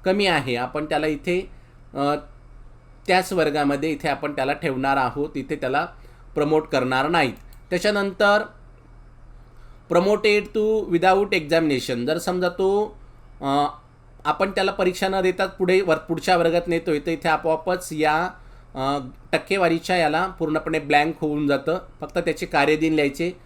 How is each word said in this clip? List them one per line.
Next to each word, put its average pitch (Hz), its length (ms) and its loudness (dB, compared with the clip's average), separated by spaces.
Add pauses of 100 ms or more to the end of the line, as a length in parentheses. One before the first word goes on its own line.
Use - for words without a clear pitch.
कमी 202 200 2
आहे. 135 300 0
आपण 123 300 -6
त्याला 151 220 -2
इथे, 175 420 -2 (440)
अ, 143 220 0 (920)
त्याच 185 260 2
वर्गामध्ये 147 580 0
इथे 151 180 -4
आपण 143 260 -4
त्याला 139 180 -2
ठेवणार 139 440 0
आहोत, 139 380 -2
इथे 139 200 -6
त्याला 143 320 -2 (480)
प्रमोट 156 320 2
करणार 131 400 0
नाहीत. 156 260 2 (360)
त्याच्यानंतर 202 720 2 (1500)
promoted 208 500 4 (160)
to 214 320 0
without 185 400 4
examination. 147 760 0
जर 156 120 -2
समजा 180 320 -2
तो, 196 480 0 (440)
अ, 139 40 -8 (800)
आपण 190 260 0
त्याला 196 200 0
परीक्षा 185 360 0
न 190 140 0
देताच 185 280 0
पुढे 185 320 2
वर, 170 140 2
पुढच्या 170 420 0
वर्गात 170 300 2
नेतोय, 170 320 0
तर 156 120 -4
इथे 165 180 -2
आपोआपच 160 640 -2
या, 156 380 0 (460)
अ, 139 240 -2 (320)
टक्केवारीच्या 170 680 0
याला 160 300 0
पूर्णपणे 156 520 -4
ब्लँक 147 420 2
होऊन 147 260 -2
जातं. 143 320 0 (220)
फक्त 147 160 -8
त्याचे 170 280 -2
कार्यदिन 151 480 2
लिहायचे, 151 380 0 (140)